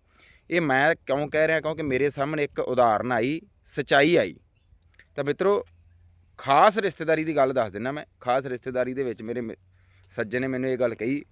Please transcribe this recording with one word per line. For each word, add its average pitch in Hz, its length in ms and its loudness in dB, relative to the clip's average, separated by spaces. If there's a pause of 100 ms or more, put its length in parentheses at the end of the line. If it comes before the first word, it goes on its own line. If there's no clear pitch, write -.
(500)
ਇਹ 175 100 0
ਮੈਂ 147 340 2
ਕਿਉਂ 143 340 -4
ਕਹਿ 156 180 2
ਰਿਹਾ? 156 140 0
ਕਿਉਂਕਿ 156 220 -6
ਮੇਰੇ 139 280 0
ਸਾਹਮਣੇ 147 340 -2
ਇੱਕ - 140 -6
ਉਦਾਹਰਨ 120 540 2
ਆਈ, 127 280 0 (240)
ਸੱਚਾਈ 147 520 2
ਆਈ। 98 180 0 (840)
ਤਾਂ 143 80 -4
ਮਿੱਤਰੋ, 185 400 0 (760)
ਖਾਸ 180 400 4
ਰਿਸ਼ਤੇਦਾਰੀ 160 460 0
ਦੀ 156 120 -4
ਗੱਲ 135 160 2
ਦੱਸ 113 200 -2
ਦਿੰਦਾ 117 200 -6
ਮੈਂ। 147 120 -10 (160)
ਖਾਸ 131 260 0
ਰਿਸ਼ਤੇਦਾਰੀ 127 480 -4
ਦੇ 135 80 -4
ਵਿੱਚ 113 200 -6
ਮੇਰੇ 117 180 -8
ਮਿ-, 110 160 -8 (600)
ਸੱਜਣ 117 240 -2
ਨੇ 135 60 -4
ਮੈਨੂੰ 131 240 -2
ਇਹ 127 80 -2
ਗੱਲ 113 160 0
ਕਹੀ 135 380 -4